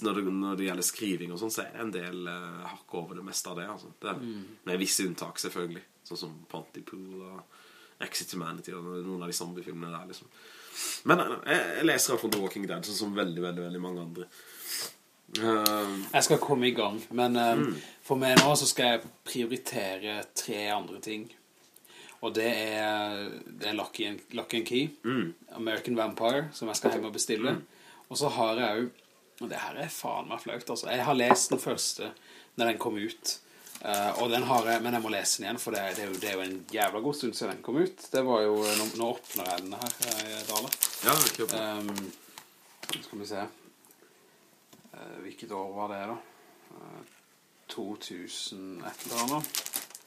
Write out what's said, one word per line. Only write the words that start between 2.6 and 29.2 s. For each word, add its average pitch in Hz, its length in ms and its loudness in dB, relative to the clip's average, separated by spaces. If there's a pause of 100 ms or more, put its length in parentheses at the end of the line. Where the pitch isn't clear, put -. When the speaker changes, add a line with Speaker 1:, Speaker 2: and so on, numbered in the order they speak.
Speaker 1:
hakk - 240 -10
over 87 160 -8
det 90 100 -10
meste - 220 -4
av 90 100 -6
det, 87 140 -4
altså. 98 240 -12
Det 107 160 -6
er 95 80 -6
det. 120 80 -6
Speaker 2:
Mm. 104 400 -10
Speaker 1:
Med 95 160 2
visse 95 240 2
unntak, 87 320 -6
selvfølgelig. 87 480 -4 (160)
Sånn 85 160 -10
som 82 160 -10 (160)
Pontypool 95 800 -12
og - 720 -14
Exit - 320 -4
Humanity 85 400 -6
og 87 80 -8
noen 90 400 -4
av 87 80 -4
de - 60 0
zombiefilmene 85 580 -8
der, 90 160 -12
liksom. - 160 -16 (800)
Men, 175 160 8
eh, 113 120 -2 (140)
jeg, 147 160 4 (140)
jeg 156 80 6
leser 135 220 6
i 131 40 2
hvert 113 120 2
fall 104 80 2
The 104 80 2
Walking 98 280 -2
Dead 87 160 -4
sånn 104 120 -4
som 104 200 -2
veldig, 87 300 0
veldig, 87 180 -4
veldig 87 160 -6
mange 90 220 -4
andre. 85 220 -10 (1160)
Eh, 107 520 4 (180)
Speaker 2:
Jeg 135 160 6
skal 151 140 8
komme 127 280 4
i 123 60 2
gang, 107 240 2 (100)
men, 120 260 4
eh, 117 200 6
Speaker 1:
Mm. 117 200 2 (260)
Speaker 2:
for 135 180 2
meg 131 180 8
nå 139 160 10
så 143 120 4
skal 123 260 4
jeg 117 160 0 (160)
prioritere 104 960 -4 (140)
tre 104 360 -2
andre 95 300 -2
ting. 107 320 -8 (920)
Og 113 100 -2
det 110 140 4
er, 107 840 0 (140)
det - 240 -8
er 104 80 -2
Lock 98 240 -4
and, 101 200 -4 (120)
Lock 117 220 -4
and 113 120 0
Key, 131 220 2 (160)
Speaker 1:
Mm. 110 300 0 (180)
Speaker 2:
American 113 440 -2
Vampire, 113 560 2
som - 160 -6
jeg 104 80 -2
skal 104 160 4
hjem 110 120 0
og 107 80 -6
bestille. 113 400 2
Speaker 1:
Mm. 165 120 -4 (440)
Speaker 2:
Og 127 80 -6
så 139 160 4
har 113 240 4
jeg 113 240 2
jo, 123 100 2 (520)